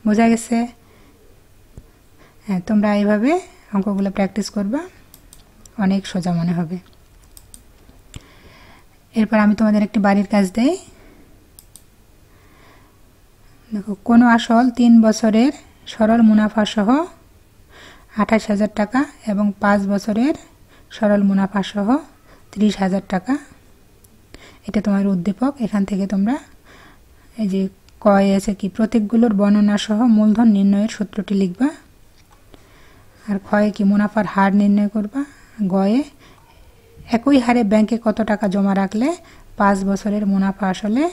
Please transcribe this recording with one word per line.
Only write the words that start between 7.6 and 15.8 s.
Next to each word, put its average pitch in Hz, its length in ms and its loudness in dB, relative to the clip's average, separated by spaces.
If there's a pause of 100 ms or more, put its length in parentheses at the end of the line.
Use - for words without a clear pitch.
এরপর 220 260 0
আমি 208 160 4
তোমাদের 214 280 2
একটি 208 160 -2
বাড়ির 202 280 2
কাজ 202 240 2
দেই। 262 220 0 (3000)
দেখো, 208 220 -8 (100)
কোনো 240 220 2 (120)
আসল 233 340 0
তিন 240 300 4
বছরের 220 520 2 (320)